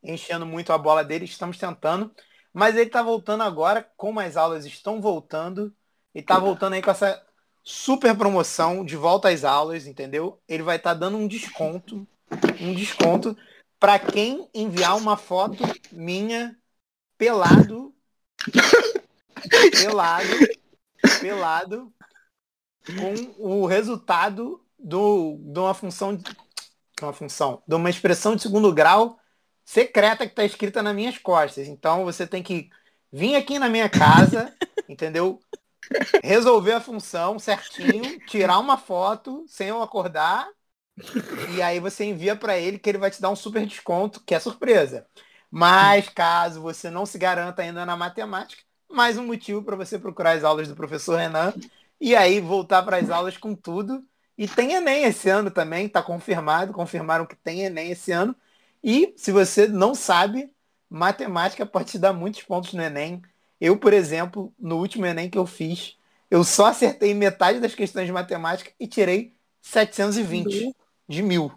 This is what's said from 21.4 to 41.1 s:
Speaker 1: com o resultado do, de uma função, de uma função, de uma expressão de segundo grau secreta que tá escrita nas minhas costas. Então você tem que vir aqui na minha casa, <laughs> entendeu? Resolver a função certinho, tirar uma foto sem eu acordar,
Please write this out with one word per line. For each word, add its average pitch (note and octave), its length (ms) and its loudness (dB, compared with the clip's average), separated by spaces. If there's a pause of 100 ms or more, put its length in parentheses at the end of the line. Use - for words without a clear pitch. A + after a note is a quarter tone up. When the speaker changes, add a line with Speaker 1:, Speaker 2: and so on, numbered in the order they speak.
Speaker 1:
com G3 560 -8
o G3 240 0
resultado G#3 960 -2 (180)
do, F3+ 600 0
de D3 180 -10
uma F#3 160 0
função, G3 420 -8
de F#3+ 80 -14 (760)
uma D3 120 -8
função, C#3+ 540 -6
de D#3 80 -2
uma E3+ 160 0
expressão F3+ 460 0
de - 60 -4
segundo G#3 300 4
grau F#3 460 4 (460)
secreta A3 600 2
que - 80 -16
tá G#3+ 100 0
escrita G#3 380 -4
nas G#3 120 -2
minhas A3 240 -6
costas. D3 480 0
Então D#3+ 380 -2
você F3 220 -6
tem F#3 160 -8
que F3 260 -8 (420)
vir F#3+ 260 -2
aqui C#4 220 -2
na C4 100 0
minha A3 200 2
casa, G3+ 640 8 (140)
<laughs> - 200 -10
entendeu? D#3+ 520 -4 (840)
Resolver A3 500 4
a A#3 80 0
função G#3 580 -8
certinho, B3 880 -4
tirar F#3 320 2
uma C4 180 2
foto G#3+ 720 -6
sem F#3+ 200 -10
eu A3+ 140 -6
acordar, F#3 640 -4 (1080)